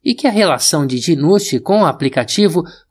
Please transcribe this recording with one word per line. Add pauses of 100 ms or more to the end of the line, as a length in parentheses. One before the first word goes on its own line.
e
que
a
relação
de
Dinucci
com
o
aplicativo (260)